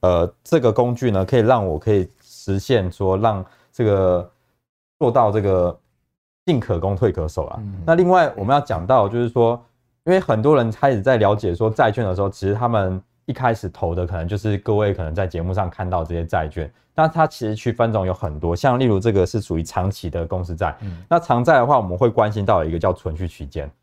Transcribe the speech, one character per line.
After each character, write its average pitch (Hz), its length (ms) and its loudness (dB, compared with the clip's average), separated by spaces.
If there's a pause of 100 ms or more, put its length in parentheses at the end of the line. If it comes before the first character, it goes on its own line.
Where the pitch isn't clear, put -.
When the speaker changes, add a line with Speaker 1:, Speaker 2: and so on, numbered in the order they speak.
Speaker 1:
呃， 87 420 2
这 - 160 2
个 123 140 2
工 123 220 0
具 120 160 -2
呢， 95 120 0
可 95 140 0
以 120 40 4
让 113 260 2
我 78 120 -2
可 107 140 -2
以 95 160 2 (140)
实 - 360 -6
现 98 320 0
说 95 280 -2
让 104 260 0 (260)
这 - 140 -4
个 92 460 2 (680)
做 123 140 2
到 113 180 4
这 104 120 0
个 92 360 0 (680)
进 160 120 2
可 95 220 -2
攻、 95 160 -2
退 98 160 0
可 80 160 -4
守 78 200 -6
啦。 - 100 -12
Speaker 2:
嗯。 98 260 -12
Speaker 1:
那 165 100 2
另 175 140 4
外 175 260 4
我 104 80 -8
们 117 120 0
要 143 40 4
讲 87 280 -4
到 113 200 4
就 117 160 -2
是 120 60 0
说， 117 340 2 (420)
因 165 60 0
为 185 80 4
很 123 220 0
多 147 160 4
人 117 140 2
开 135 220 0
始 104 100 -2
在 131 160 2
了 104 180 4
解 98 180 -2
说 110 140 0
债 110 240 2
券 113 140 -2
的 92 80 -2
时 95 80 -2
候， 98 80 -2
其 98 180 -6
实 101 60 2
他 117 120 -4
们 98 320 0 (280)
一 127 80 -6
开 127 180 0
始 107 160 -6
投 85 260 -4
的 90 120 -2
可 92 100 -6
能 82 100 -6
就 101 120 -4
是 104 180 -2
各 104 200 -2
位 104 180 2
可 92 100 -8
能 80 100 -6
在 95 120 -2
节 85 160 -6
目 92 100 -4
上 95 160 -2
看 90 200 -8
到 87 140 -2
这 85 120 -6
些 85 100 -4
债 82 240 -4
券， 78 240 -8 (240)
那 160 100 2
它 160 200 2
其 123 200 -6
实 107 80 -2
区 113 180 -4
分 113 200 0
种 101 120 0
有 92 80 -2
很 78 280 -6
多， 85 160 0
像 123 220 0
例 131 80 2
如 104 120 2
这 107 140 0
个 95 120 4
是 - 160 -2
属 87 160 -4
于 82 60 -2
长 92 260 -4
期 95 220 -6
的 82 160 -6
公 90 180 -4
司 85 120 -8
债， 80 260 -4
Speaker 2:
嗯。 90 260 -12
Speaker 1:
那 170 100 4
长 123 260 0
债 160 100 6
的 127 100 4
话， 139 140 4
我 117 40 2
们 90 140 -4
会 113 140 4
关 107 200 2
心 104 140 -4
到 92 200 2
一 80 80 -4
个 85 60 -2
叫 90 140 0
存 82 240 -6
续 87 120 -6
期 - 180 -12
间。 71 240 -10 (120)